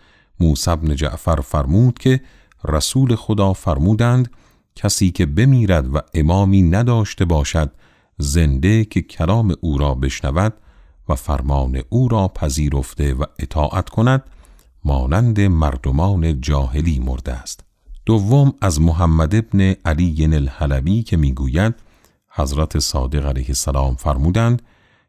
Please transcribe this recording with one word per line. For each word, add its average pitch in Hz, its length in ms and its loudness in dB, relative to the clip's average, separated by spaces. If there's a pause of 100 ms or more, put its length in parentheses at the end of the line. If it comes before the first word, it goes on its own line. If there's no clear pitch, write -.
(400)
موسی 82 360 0
بن 76 200 -2
جعفر 73 400 -2
فرمود 78 640 0
که 131 220 2 (440)
رسول 117 500 0
خدا 101 380 0
فرمودند: 117 760 0 (520)
کسی 98 300 0
که 87 140 0
بمیرد 90 680 2
و 76 40 0 (140)
امامی 95 480 4
نداشته 107 640 2
باشد 78 460 0 (460)
زنده 80 680 2
که 92 160 -4
کلام 98 600 0
او 76 160 -2
را 69 180 0
بشنود 71 580 -2 (560)
و 73 60 0
فرمان 65 760 -2
او 123 180 0
را 107 200 0
پذیرفته 71 840 -4
و 65 100 -4 (160)
اطاعت 78 500 -4
کند، 131 340 0 (600)
مانند 80 580 0
مردمان 80 1000 0
جاهلی 71 580 -2
مرده 64 340 -6
است. - 300 -14 (420)
دوم، 117 560 4
از 80 200 0
محمد 82 540 2
ابن 110 260 0
علی 82 640 0
الحلبی 73 800 -2
که - 140 -2
می‌گوید 69 580 0 (560)
حضرت 76 480 -2
صادق 69 460 -2
علیه 65 220 -4
السلام 67 480 -2
فرمودند: 95 640 0 (480)